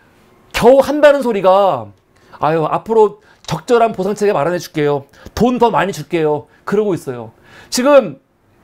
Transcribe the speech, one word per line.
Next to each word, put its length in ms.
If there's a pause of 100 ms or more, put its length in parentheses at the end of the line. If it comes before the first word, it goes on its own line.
(520)
겨우 280
한다는 420
소리가 640 (520)
"아유, 260
앞으로 560 (240)
적절한 460
보상체계 420
마련해 240
줄게요. 480 (300)
돈 240
더 100
많이 240
줄게요." 540 (180)
그러고 300
있어요. 360 (380)
지금 500 (440)